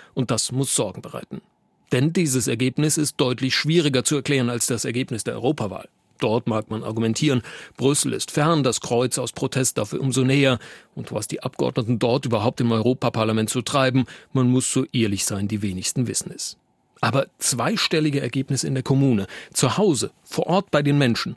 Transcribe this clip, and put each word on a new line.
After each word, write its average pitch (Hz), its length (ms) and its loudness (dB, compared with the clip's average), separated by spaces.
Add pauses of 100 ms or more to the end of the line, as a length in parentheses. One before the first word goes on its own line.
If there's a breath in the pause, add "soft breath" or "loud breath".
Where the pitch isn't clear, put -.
(140 loud breath)
Und - 160 -2
das 117 220 -2
muss 131 240 -2
Sorgen 101 260 -4
bereiten. - 380 -14 (500)
Denn 139 220 2
dieses 135 340 2
Ergebnis 131 500 0
ist 151 200 -2
deutlich 127 400 0
schwieriger 147 480 2
zu - 100 0
erklären 135 360 2
als 120 160 -2
das 117 180 -2
Ergebnis 120 400 -4
der 117 100 -6
Europawahl. 113 540 -4 (300)
Dort 117 280 0
mag 110 240 -2
man 110 140 -6
argumentieren, 113 580 0 (340 loud breath)
Brüssel 135 360 2
ist - 180 -6
fern, 156 320 2
das 127 180 0
Kreuz 123 380 0
aus 127 140 -6
Protest - 440 -2
dafür 120 240 -4
umso 131 220 0
näher. 131 380 4 (340 loud breath)
Und 120 160 -12
was 104 160 -6
die - 160 -8
Abgeordneten 127 560 -2
dort 127 280 0
überhaupt 110 340 0
im 120 100 2
Europaparlament 110 800 0
zu 127 100 -2
treiben, 131 440 2 (280 loud breath)
man 127 160 2
muss 127 240 2
so 131 200 0
ehrlich 101 320 0
sein, 101 240 -2
die 104 140 -4
wenigsten 98 440 -2
wissen - 260 -6
es. - 260 -10 (420)
Aber 135 260 0 (120)
zweistellige 151 840 0
Ergebnisse 135 480 -2
in 139 60 -2
der 127 100 -2
Kommune, 135 420 4 (260 loud breath)
zu - 240 2
Hause, 180 360 2 (100)
vor - 240 -4
Ort 185 240 2
bei 147 120 4
den 143 140 4
Menschen, 123 400 2